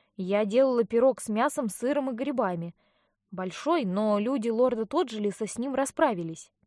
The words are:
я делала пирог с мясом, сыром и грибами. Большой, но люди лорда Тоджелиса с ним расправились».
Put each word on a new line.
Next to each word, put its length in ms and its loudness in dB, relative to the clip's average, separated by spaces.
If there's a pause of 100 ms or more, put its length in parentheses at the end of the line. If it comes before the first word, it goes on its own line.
(160)
я 280 0
делала 400 4
пирог 360 4
с 80 -10
мясом, 400 0
сыром 420 -2
и 40 -6
грибами. 600 -2 (560)
Большой, 540 -2
но 340 0
люди 320 0
лорда 360 2
Тоджелиса 600 -2
с 120 -10
ним 160 -4
расправились». 800 -2 (140)